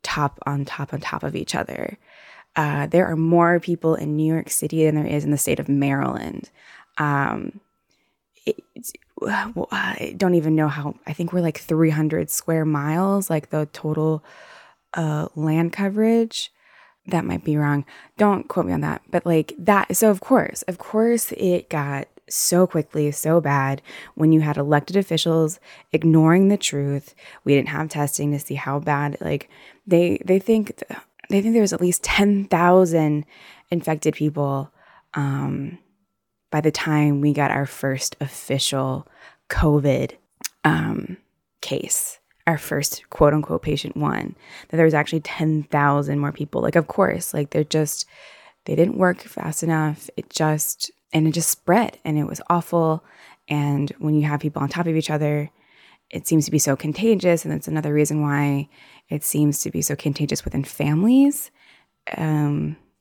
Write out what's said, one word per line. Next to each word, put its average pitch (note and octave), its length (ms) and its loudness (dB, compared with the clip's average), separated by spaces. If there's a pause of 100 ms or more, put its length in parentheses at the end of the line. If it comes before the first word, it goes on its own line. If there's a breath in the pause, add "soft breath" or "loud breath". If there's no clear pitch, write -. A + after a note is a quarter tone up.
top, - 440 -4
on C#3 200 -4
top, - 260 -10
on C#3 80 -6
top - 220 -6
of D3 120 -6
each - 200 -6
other. - 420 -6 (580 loud breath)
Uh, D3 320 0
there E3+ 200 2
are E3 100 -2
more E3+ 440 4
people E3+ 340 0
in D3+ 200 -4
New D#3 160 2
York D#3+ 200 -2
City D#3 340 0
than D#3 100 4
there D3+ 120 0
is D3 180 -2
in D3 60 0
the D3 80 2
state - 200 -2
of C#3 120 -4
Maryland. C#3 800 -2 (480 loud breath)
Um, C#3 640 -2 (840)
it, - 180 -4 (120)
it's, - 180 -14 (280)
well, G#3 520 -4
I - 440 -6
don't F3+ 180 2
even D#3 200 2
know D#3 140 2
how, D3 260 -6 (120)
I D#3+ 60 -8
think E3+ 200 -6
we're, F3+ 80 0
like, E3 180 -2
three D#3+ 320 2
hundred D#3 400 -2
square D#3+ 360 -2
miles, E3 640 0
like, D3+ 200 -2
the D#3 220 -2
total, D#3 500 -2 (720 loud breath)
uh, D3+ 400 -2
land D#3+ 380 0
coverage. A3 800 0 (540 soft breath)
That F3+ 180 -2
might F3 180 -4
be D3+ 140 0
wrong. C#3+ 300 0 (320 loud breath)
Don't G3+ 280 2
quote - 200 -2
me F3+ 60 -2
on D#3 100 -2
that. D3 280 -4
But, F3 160 -2
like, D#3+ 320 2
that, G3 380 2
so A3 140 4
of F#3+ 100 2
course, - 480 0
of F3 100 -6
course A#3 540 0
it F3+ 380 0
got C#3+ 380 -4 (200)
so - 380 2
quickly, D3+ 440 0
so D#3+ 300 2
bad C#3 400 0 (360 loud breath)
when D#3 160 4
you D#3 80 6
had D3+ 180 0
elected D3 380 0
officials E3 640 0 (320 loud breath)
ignoring D#3+ 560 6
the G3+ 100 4
truth. C#3+ 560 -4 (300 loud breath)
We C#3+ 100 4
didn't C#3 140 4
have D3+ 200 -4
testing D3 440 -2
to C#3+ 60 -2
see C#3+ 180 -8
how C#3 240 -4
bad, C#3+ 400 -2
like, D3 280 -4 (380 loud breath)
they, F3 380 4
they F#3+ 140 4
think, G#3+ 440 -2 (480)
they G3 100 4
think A3+ 140 2
there A3+ 80 6
was F#3 100 2
at - 80 -2
least F3+ 220 0
ten G3+ 420 2
thousand E3 800 4 (460 loud breath)
infected D#3 440 -2
people, C#3+ 560 -2 (440 soft breath)
um, C#3 640 -4 (720)
by D3+ 100 -2
the D#3 100 2
time D3 500 2
we D3 120 2
got C#3 180 0
our C#3 160 -2
first - 540 -6
official C#3 840 -4 (440 soft breath)
covid, C#3 640 2 (520)
um, - 540 -2 (420)
case, - 580 -6 (280)
our E3 100 0
first - 540 -6
quote D3 240 4
unquote D#3+ 280 -2
patient D3+ 340 -6
one, D3 400 -4 (320 loud breath)
that - 80 -6
there E3 100 6
was D#3 80 4
actually D3+ 260 0
ten D#3 440 -2
thousand C#3+ 560 0
more C#3+ 120 -2
people. D3 300 -4
Like, - 140 2
of D#3+ 100 2
course, - 480 -2
like, D3 160 -4
they're D3+ 140 0
just, D3+ 420 -2 (580 loud breath)
they - 120 -4
didn't E3+ 200 2
work F3+ 240 2
fast - 440 -8
enough. D#3 520 -2
It - 140 -10
just, - 640 -2 (200)
and D#3 140 2
it D#3 60 2
just E3 180 -2
spread, - 540 0
and D3+ 120 -2
it D3 100 0
was - 220 -8
awful. E3 560 0 (440 soft breath)
And C#3+ 500 0
when D#3 160 0
you D3+ 140 4
have D3 120 -2
people D3+ 220 -4
on C#3 60 -2
top E3+ 180 -4
of D#3+ 100 0
each D#3 140 -2
other, D3 400 -2 (600 soft breath)
it - 180 -8
seems D#3 160 4
to - 80 -8
be D#3 80 4
so C#3 160 0
contagious. F3 680 0
And D#3 80 -4
that's D3+ 160 -6
another D3+ 240 -2
reason D3+ 300 2
why C#3+ 460 0 (400 soft breath)
it D3+ 160 -6
seems D3 380 0
to - 80 -6
be D#3 120 -4
so C#3+ 140 -2
contagious D3 480 -2
within - 180 -4
families. A3 880 2 (640 soft breath)
Um, D3+ 600 0 (240)